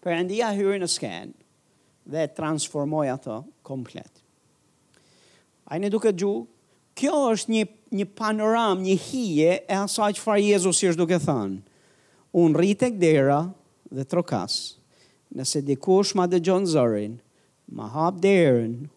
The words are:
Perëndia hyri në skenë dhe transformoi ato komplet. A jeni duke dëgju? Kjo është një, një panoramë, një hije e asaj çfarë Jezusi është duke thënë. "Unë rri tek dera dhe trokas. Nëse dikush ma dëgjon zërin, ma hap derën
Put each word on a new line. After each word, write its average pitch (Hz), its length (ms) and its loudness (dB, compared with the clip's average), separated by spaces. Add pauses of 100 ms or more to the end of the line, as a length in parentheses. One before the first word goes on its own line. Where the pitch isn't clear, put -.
Perëndia 180 500 -2
hyri 202 240 -2
në 180 120 -6
skenë - 540 -10 (600)
dhe 156 220 -4 (100)
transformoi 151 720 -4
ato 127 340 -8 (200)
komplet. - 480 -14 (1500)
A 156 140 -8
jeni 202 120 -2
duke 220 220 0
dëgju? 196 220 0 (600)
Kjo 277 200 0 (180)
është - 180 -2
një, 220 140 2 (340)
një 196 160 -2
panoramë, 214 680 0
një 190 120 4 (120)
hije 175 440 2 (120)
e 190 160 -2
asaj 208 400 -2
çfarë 208 320 2
Jezusi 185 400 2
është 160 80 0
duke 170 180 2
thënë. 107 440 -2 (720)
"Unë 165 240 4
rri 196 160 2
tek 240 240 -2
dera 156 520 4 (400)
dhe 135 140 -6
trokas. 139 720 -4 (580)
Nëse 131 300 -4
dikush 185 500 2
ma 180 140 2
dëgjon 185 380 2
zërin, 117 520 0 (480)
ma 110 220 -12
hap 165 320 -2
derën 139 680 4 (100)